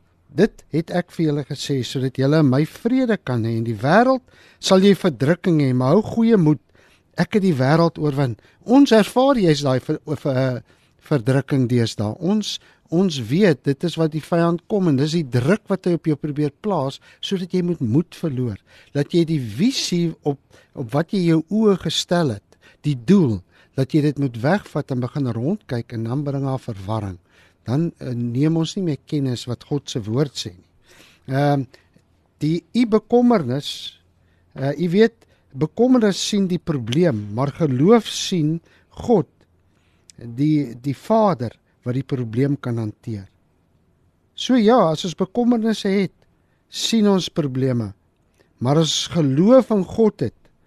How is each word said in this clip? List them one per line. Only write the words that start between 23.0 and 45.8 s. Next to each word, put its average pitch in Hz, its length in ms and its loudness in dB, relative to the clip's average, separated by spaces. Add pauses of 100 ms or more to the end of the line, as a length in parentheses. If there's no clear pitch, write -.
doel, 135 360 4 (340)
dat 135 180 -2
jy 156 80 2
dit 147 180 0
moet 127 220 -4
wegvat 151 500 -2
en 127 80 -2
begin 127 280 -4
rondkyk 120 640 -6
en 113 100 -6
dan 131 200 -4
bring 139 200 -4
haar 135 160 -4
verwarring. 98 580 -8 (480)
Dan, 151 340 -2
eh, 127 140 -8
neem 123 440 -2
ons 160 180 -4
nie 196 80 -4
meer 151 220 -2
kennis 135 420 -4
wat 120 160 -8
God - 260 -6
se 131 100 -8
woord 117 340 -2
sê 92 200 -12
nie. - 800 -14
Ehm, 143 300 0 (720)
die, 160 240 -2 (100)
u 240 120 2
bekommernis, 214 1160 0 (560)
eh, 139 220 -4
u 170 120 -2
weet, 214 360 2 (280)
bekommernis 214 760 2
sien 196 200 0
die 175 120 -2
probleem, 120 760 -2
maar 131 180 -2
geloof 165 560 2
sien 165 540 -4 (280)
God, 202 380 -2 (880)
die, 131 640 -4
die 135 140 -6
Vader 190 560 0 (320)
wat 123 100 -4
die 131 100 -4
probleem 127 540 -4
kan 120 200 -6
hanteer. 107 500 -10 (1080)
So - 200 -2
ja, 233 220 4 (140)
as 156 140 -6
ons 165 100 -8
bekommernisse 226 720 -2